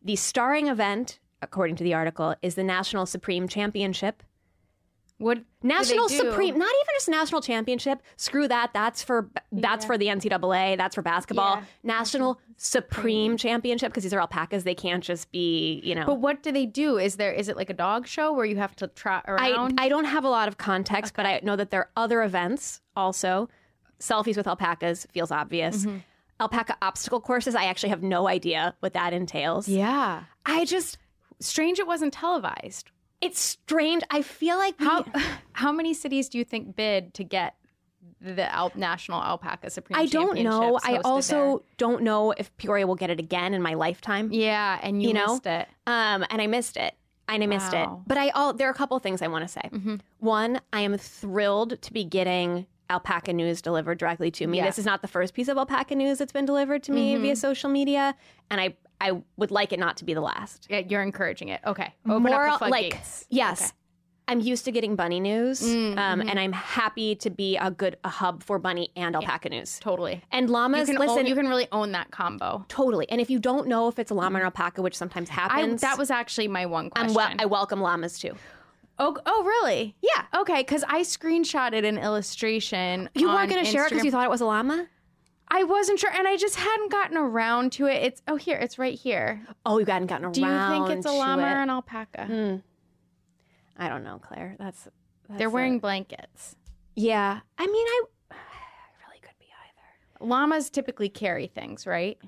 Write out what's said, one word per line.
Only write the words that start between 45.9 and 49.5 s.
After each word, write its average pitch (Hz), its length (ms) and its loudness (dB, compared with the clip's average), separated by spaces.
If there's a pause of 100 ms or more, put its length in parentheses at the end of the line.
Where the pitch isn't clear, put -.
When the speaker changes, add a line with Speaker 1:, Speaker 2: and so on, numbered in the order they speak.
Speaker 1:
and 220 120 0
I 214 60 2
missed 240 300 -2
it. - 160 -2 (340)
And 214 140 0
I 208 60 2
missed 196 260 0
it. 180 140 0
Speaker 2:
Wow. 185 180 -10
Speaker 1:
But 269 120 0
I, 277 120 2
all, 285 240 2
there 262 140 0
are 262 40 2
a 254 40 -4
couple 269 240 -2
things 185 220 -2
I 170 60 -2
wanna 165 200 -4
say. - 140 -10 (100)